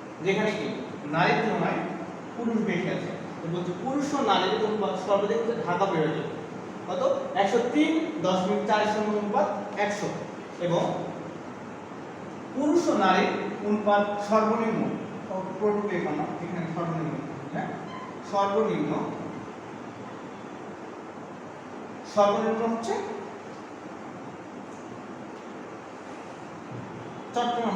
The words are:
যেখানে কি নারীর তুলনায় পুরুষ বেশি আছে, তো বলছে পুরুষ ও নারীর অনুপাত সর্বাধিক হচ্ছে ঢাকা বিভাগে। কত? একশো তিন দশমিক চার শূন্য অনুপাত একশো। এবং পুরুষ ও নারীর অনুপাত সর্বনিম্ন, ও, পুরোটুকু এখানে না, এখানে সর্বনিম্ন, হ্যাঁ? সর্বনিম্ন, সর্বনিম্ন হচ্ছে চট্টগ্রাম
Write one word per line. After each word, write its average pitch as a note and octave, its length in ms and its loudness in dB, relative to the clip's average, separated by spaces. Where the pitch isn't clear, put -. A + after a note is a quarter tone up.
যেখানে G#3 340 4
কি D3 80 -2
নারীর G#3 300 4
তুলনায় F3+ 360 2
পুরুষ A3+ 220 2
বেশি E3+ 280 2
আছে, - 140 -4
তো - 140 -6
বলছে F3 200 0
পুরুষ C4+ 300 0
ও C#4 40 2
নারীর F#3+ 360 4
অনুপাত G3 280 2
সর্বাধিক G3+ 340 4
হচ্ছে A3+ 140 2
ঢাকা F3 260 2
বিভাগে। D#3 320 2
কত? F3+ 140 0
একশো A3+ 160 4
তিন D#4 180 6
দশমিক F#3 440 4
চার G#3+ 120 6
শূন্য G#3+ 260 2
অনুপাত G#3 300 4
একশো। G3+ 240 0
এবং E3+ 160 4
পুরুষ D4+ 280 6
ও - 20 6
নারীর F#3+ 280 6
অনুপাত G#3 380 6
সর্বনিম্ন, A3 540 4
ও, - 20 -2
পুরোটুকু G#3 380 2
এখানে D3+ 240 0
না, E3 60 0
এখানে F3 300 -2
সর্বনিম্ন, D#3+ 400 -2
হ্যাঁ? G3 160 -2
সর্বনিম্ন, G3 600 4
সর্বনিম্ন A3 480 4
হচ্ছে F#4+ 220 -2
চট্টগ্রাম A#3+ 420 2